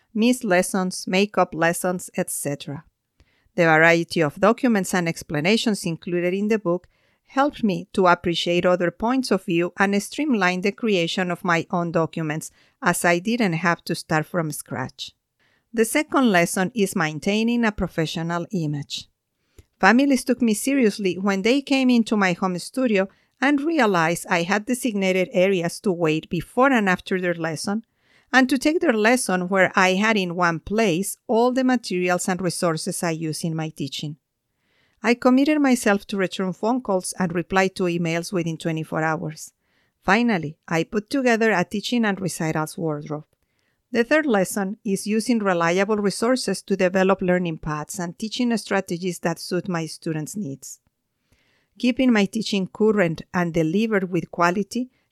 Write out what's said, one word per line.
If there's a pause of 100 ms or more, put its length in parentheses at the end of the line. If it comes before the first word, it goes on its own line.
(120)
missed
lessons,
makeup
lessons,
et
cetera. (680)
The
variety
of
documents
and
explanations
included
in
the
book (380)
helped
me
to
appreciate
other
points
of
view
and
streamline
the
creation
of
my
own
documents, (320)
as
I
didn't
have
to
start
from
scratch. (640)
The
second
lesson
is
maintaining
a
professional
image. (680)
Families
took
me
seriously
when
they
came
into
my
home
studio (340)
and
realized
I
had
designated
areas
to
wait
before
and
after
their
lesson, (480)
and
to
take
their
lesson
where
I
had
in
one
place
all
the
materials
and
resources
I
use
in
my
teaching. (880)
I
committed
myself
to
return
phone
calls
and
reply
to
emails
within
twenty-four
hours. (500)
Finally, (100)
I
put
together
a
teaching
and
recitals
wardrobe. (680)
The
third
lesson
is
using
reliable
resources
to
develop
learning
paths
and
teaching
strategies
that
suit
my
students'
needs. (960)
Keeping
my
teaching
current (100)
and
delivered
with
quality (220)